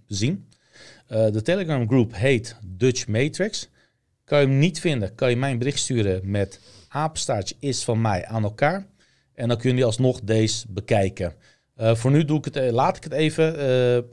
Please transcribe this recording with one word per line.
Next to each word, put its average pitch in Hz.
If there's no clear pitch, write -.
zien. 120
Eh, 110
de 107
Telegram 156
groep 120
heet 123
Dutch 92
Matrix. 156
Kan 147
je 139
hem 135
niet 165
vinden, 123
kan 131
je 117
mij 139
een 120
bericht 131
sturen 98
met, 101
"Apenstaartje 147
is 135
van 113
mij 104
aan 110
elkaar." 147
En 120
dan 120
kun 123
je 127
alsnog 123
deze 110
bekijken. 95
Eh, 113
voor 113
nu 156
doe 151
ik 143
het, -
eh, 131
laat 147
ik -
het 151
even. 160
Eh, 127